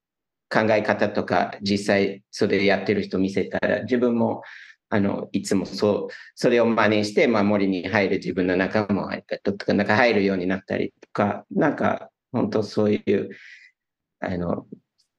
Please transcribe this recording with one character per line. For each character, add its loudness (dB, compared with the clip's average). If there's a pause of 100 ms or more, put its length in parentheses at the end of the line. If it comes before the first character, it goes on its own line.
(480)
考 2 (100)
え 2
方 0
と -4
か、 -2
実 -2
際 0
そ 0
れ 2
や 4
っ -8
て 2
る 0
人 -4
見 0
せ -2
た -6
ら、 0
自 0
分 2
も、 0 (460)
あ 0
の、 -2
い -2
つ -2
も 0
そ 0
う、 -14 (220)
そ 0
れ 6
を 4
真 4
似 2
し -6
て、 4
ま 2
あ、 2
森 2
に -2
入 2
る 0
自 -6
分 0
の 2
仲 0
間 0
も -2
入 -6
っ -14
た -6
り -10
と -2
か、 -2
な 2
ん -4
か 2
入 4
る 2
よ 2
う -2
に -2
な -2
っ -18
た -4
り -4
と -20
か、 -2
な 0
ん -4
か、 -4 (220)
本 0
当 0
そ -2
う 2
い -2
う、 0 (920)
あ -4
の、 -4 (520)